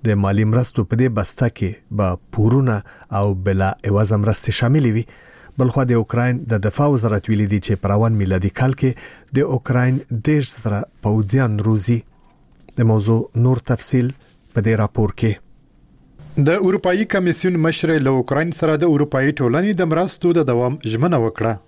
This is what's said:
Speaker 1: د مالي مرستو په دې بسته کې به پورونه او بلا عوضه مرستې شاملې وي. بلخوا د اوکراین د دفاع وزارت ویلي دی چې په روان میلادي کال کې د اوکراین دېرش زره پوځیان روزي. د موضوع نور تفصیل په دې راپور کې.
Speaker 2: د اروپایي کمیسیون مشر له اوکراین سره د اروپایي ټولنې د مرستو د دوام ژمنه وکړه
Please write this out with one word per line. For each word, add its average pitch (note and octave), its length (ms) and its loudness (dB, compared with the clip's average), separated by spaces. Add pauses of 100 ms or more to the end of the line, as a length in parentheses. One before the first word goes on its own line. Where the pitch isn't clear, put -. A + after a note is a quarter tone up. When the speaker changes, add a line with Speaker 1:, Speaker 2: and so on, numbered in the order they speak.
Speaker 1:
د G#2 160 2
مالي G2+ 260 2
مرستو A#2 400 0
په - 140 -2
دې C3 160 2
بسته G#2+ 300 -2 (100)
کې - 420 -6
به F#2 160 0 (220)
پورونه A#2+ 360 2 (460)
او G2+ 80 0 (220)
بلا F#2+ 200 2 (200)
عوضه G#2 340 2
مرستې G#2+ 340 -2
شاملې C3 380 2
وي. A2+ 80 -2 (580)
بلخوا B2+ 300 0
د A#2+ 80 4
اوکراین A#2+ 420 -2 (120)
د G#2+ 120 0
دفاع C#3+ 280 0
وزارت G#2+ 360 0
ویلي G#2+ 240 2
دی G#2 60 2
چې - 240 -2
په G2 80 0
روان A2 300 2
میلادي F#2 360 0
کال C3 240 2
کې - 560 -4
د C#3+ 200 0
اوکراین B2+ 520 0
دېرش C#3 460 0
زره G#2 240 -4 (260)
پوځیان A2 500 0 (120)
روزي. A2 300 2 (840)
د A2+ 100 4
موضوع A2 300 2 (260)
نور B2+ 240 2
تفصیل B2+ 400 0
په - 560 -8
دې A2+ 160 2
راپور G#2 400 0
کې. A2+ 100 2 (1200)
Speaker 2:
د F#3 220 2
اروپایي F#3+ 440 0
کمیسیون F3+ 400 0 (120)
مشر D#3+ 280 0
له C3+ 240 2
اوکراین C#3+ 400 -2
سره D#3 240 2
د E3+ 140 4
اروپایي C#3+ 420 0
ټولنې D#3+ 440 0
د E3+ 100 -2
مرستو F3 460 0
د D3 120 2
دوام B2 260 0 (180)
ژمنه D3 320 2
وکړه A2 260 -2 (140)